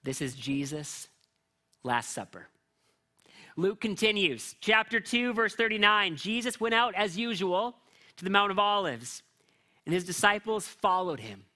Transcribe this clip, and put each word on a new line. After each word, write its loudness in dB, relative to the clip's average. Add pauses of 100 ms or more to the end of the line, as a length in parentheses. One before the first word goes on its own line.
This -6
is -4
Jesus' -6 (720)
Last -2
Supper. -12 (1080)
Luke -2
continues, 0
chapter 2
two, 0
verse 0
thirty-nine. 4
Jesus -4
went 0
out 2
as -2
usual -2 (400)
to -14
the -4
Mount 4
of 0
Olives, 0 (640)
and -2
his 0
disciples 0
followed 0
him. -14 (120)